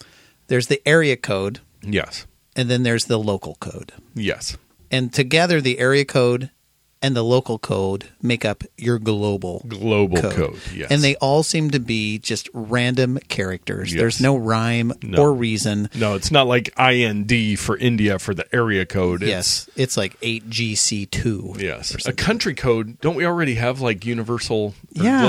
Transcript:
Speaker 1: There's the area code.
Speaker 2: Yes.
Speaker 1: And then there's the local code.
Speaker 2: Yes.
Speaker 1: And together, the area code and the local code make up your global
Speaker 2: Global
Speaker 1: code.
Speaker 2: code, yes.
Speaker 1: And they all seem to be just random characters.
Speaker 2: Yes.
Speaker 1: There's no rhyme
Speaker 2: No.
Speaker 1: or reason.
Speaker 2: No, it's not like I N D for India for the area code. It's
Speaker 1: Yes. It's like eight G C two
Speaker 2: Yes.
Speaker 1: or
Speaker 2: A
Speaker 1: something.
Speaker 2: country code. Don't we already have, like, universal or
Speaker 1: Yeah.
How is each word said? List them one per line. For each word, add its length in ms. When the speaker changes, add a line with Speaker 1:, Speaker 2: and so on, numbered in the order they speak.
Speaker 1:
There's 200
the 200
area 300
code. 440
Speaker 2:
Yes. 460
Speaker 1:
And 140
then 140
there's 220
the 120
local 440
code. 320
Speaker 2:
Yes. 440
Speaker 1:
And 200
together, 500
the 180
area 260
code 460
and 120
the 80
local 360
code 460
make 240
up 180
your 200
global 680
Speaker 2:
Global 540
Speaker 1:
code. 120
Speaker 2:
code, 260
yes. 160
Speaker 1:
And 140
they 140
all 260
seem 280
to 80
be 380
just 360
random 760
characters. 640
Speaker 2:
Yes. 60
Speaker 1:
There's 220
no 160
rhyme 560
Speaker 2:
No. 180
Speaker 1:
or 120
reason. 600
Speaker 2:
No, 220
it's 160
not 160
like 300
I 180
N 300
D 300
for 220
India 400
for 160
the 120
area 300
code. 360
It's 80
Speaker 1:
Yes. 460
It's 220
like 260
eight 260
G 260
C 300
two 540
Speaker 2:
Yes. 340
Speaker 1:
or 40
Speaker 2:
A 40
Speaker 1:
something. 140
Speaker 2:
country 300
code. 460
Don't 140
we 100
already 300
have, 260
like, 240
universal 680
or 60
Speaker 1:
Yeah. 260